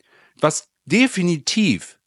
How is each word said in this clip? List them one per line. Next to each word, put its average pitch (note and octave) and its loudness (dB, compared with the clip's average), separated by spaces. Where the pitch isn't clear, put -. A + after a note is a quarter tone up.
was - -2
definitiv F3 0